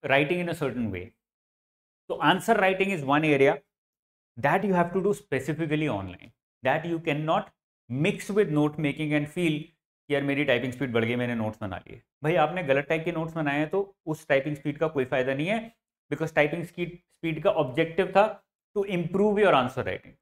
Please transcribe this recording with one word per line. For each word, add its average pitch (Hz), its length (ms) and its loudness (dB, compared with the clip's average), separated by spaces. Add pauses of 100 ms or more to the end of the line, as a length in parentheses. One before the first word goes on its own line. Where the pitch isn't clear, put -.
(120)
writing 151 320 2
in 170 80 -4
a 156 80 -6
certain 120 340 -2
way। 90 100 -6 (1040)
तो - 80 -6 (120)
answer 190 300 2
writing 190 360 0
is 147 140 -6
one 151 220 4
area 139 260 4 (800)
that 147 300 0
you 185 100 2
have 175 160 2
to 190 100 0
do 208 160 2
specifically 151 800 -2
online, 95 340 -12 (320)
that 156 280 0
you 165 60 -2 (120)
cannot 151 420 -2 (380)
mix 190 480 -2
with 175 200 2
note 147 300 0
making 147 320 -4
and 147 160 -6
feel 160 260 0 (460)
कि 143 60 0
यार 139 80 2
मेरी 139 220 0
टाइपिंग 127 280 0
स्पीड 123 200 -4
बढ़ 113 120 2
गई, 120 120 -2
मैंने 120 180 -2
नोट्स 107 260 -4
बना 92 160 -6
लिए। - 240 -16 (220)
भाई 156 140 0
आपने 170 260 2
गलत 139 260 2
टाइप 160 160 -2
के 175 80 -2
नोट्स 165 220 -4
बनाए 147 240 0
हैं 156 120 0
तो 196 100 0 (260)
उस 156 220 -6
टाइपिंग 143 280 2
स्पीड 147 220 -6
का 160 100 0
कोई 139 160 0
फ़ायदा 131 300 0
नहीं 147 120 -2
है, 226 260 -4 (380)
because 156 240 -4
टाइपिंग 151 300 0
स्पीड, 175 340 -8 (140)
स्पीड 156 300 -6
का 202 80 4
ऑब्जेक्टिव 160 680 0
था 202 100 6 (500)
to 202 80 0 (120)
improve 196 480 2
your 175 100 6
answer 127 300 0
writing। - 380 -8